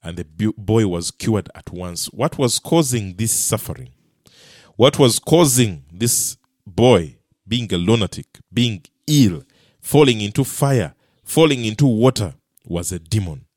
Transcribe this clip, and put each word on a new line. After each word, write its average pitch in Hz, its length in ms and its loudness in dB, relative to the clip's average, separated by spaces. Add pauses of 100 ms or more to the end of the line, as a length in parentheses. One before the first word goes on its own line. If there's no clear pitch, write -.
and 85 160 -14
the 90 60 -10
bu-, 82 300 -4
boy 110 340 0
was 87 240 -6
cured 107 420 -4
at - 180 -20
once. 87 360 -10
What 131 300 -6
was 123 200 -2
causing 123 600 -2
this 113 140 -2
suffering? 67 580 -6 (840)
What 131 220 4
was 127 220 4
causing 123 720 2
this 107 460 -4 (280)
boy 98 520 2 (280)
being 117 280 -6
a 92 40 0
lunatic, 98 640 -2 (140)
being 117 320 -2 (200)
ill, 110 380 2 (380)
falling 131 400 2
into 107 240 -2
fire, 127 500 -2 (300)
falling 147 400 2
into 107 200 0
water, 113 500 2 (300)
was 85 280 -6
a 87 60 -8
demon? 82 460 -6 (120)